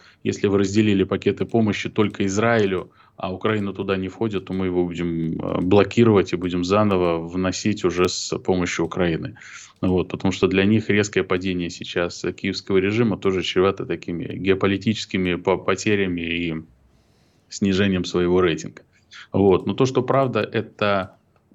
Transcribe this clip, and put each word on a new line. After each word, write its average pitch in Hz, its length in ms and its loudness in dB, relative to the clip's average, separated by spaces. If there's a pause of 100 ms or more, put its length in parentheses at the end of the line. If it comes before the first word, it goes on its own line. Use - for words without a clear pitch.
(240)
если 107 240 0
вы 98 100 2
разделили 101 460 2
пакеты 95 420 -2
помощи 107 420 0
только 101 380 0
Израилю, 101 640 0 (260)
а 92 160 -8
Украина 101 400 -2
туда 98 240 -2
не 95 120 -4
входит, 95 380 -4
то 90 60 -6
мы 92 140 -2
его 90 180 2
будем, 85 560 -2
э, 90 220 -2
блокировать 101 680 4
и 101 40 -2
будем 90 280 -2
заново 90 640 2
вносить 92 580 -2
уже 90 240 2
с - 300 -6
помощью - 480 -2
Украины. - 500 -2 (440)
Вот, 92 280 0
потому - 240 -2
что 95 160 2
для 95 160 2
них 110 260 2
резкое 101 320 2
падение 90 480 -2
сейчас - 540 -6 (120)
киевского 95 420 -2
режима 104 380 2
тоже 95 260 0
чревато 92 440 0
такими 85 380 -6
геополитическими 95 1120 0
по-, 87 220 0
потерями 95 600 0
и 85 340 -4 (920)
снижением 95 560 0
своего 90 360 2
рейтинга. - 420 -2 (500)
Вот. 98 340 4
Но 101 80 -2
то, 127 120 2
что 131 160 2
правда, 127 380 0
это, 101 760 -2 (380)